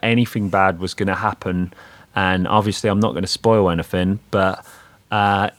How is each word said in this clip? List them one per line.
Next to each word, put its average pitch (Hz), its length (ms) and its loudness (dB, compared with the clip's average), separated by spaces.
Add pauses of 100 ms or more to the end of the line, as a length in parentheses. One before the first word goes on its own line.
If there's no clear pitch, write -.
anything 113 460 0
bad 95 280 2
was 90 160 -6
gonna 95 220 -2
happen. 90 580 -4 (400)
And 92 320 0
obviously, 107 440 0
I'm 101 100 2
not 107 140 0
gonna 92 120 -4
spoil 107 440 2
anything, 90 500 -2 (100)
but, 95 340 0 (460)
uh, 101 480 0